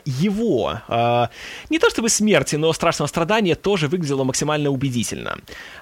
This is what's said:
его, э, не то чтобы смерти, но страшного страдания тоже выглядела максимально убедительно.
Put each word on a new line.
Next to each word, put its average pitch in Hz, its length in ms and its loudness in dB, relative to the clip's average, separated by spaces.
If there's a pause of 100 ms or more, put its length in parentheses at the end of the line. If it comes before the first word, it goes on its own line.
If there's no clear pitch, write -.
его, 143 840 0
э, 120 400 2 (420)
не 320 100 0
то 466 100 4
чтобы 233 180 0
смерти, 202 480 2
но 160 160 2
страшного 160 380 0
страдания 175 460 2
тоже 175 340 0
выглядела 139 340 0
максимально 147 460 0
убедительно. 117 680 -2 (460)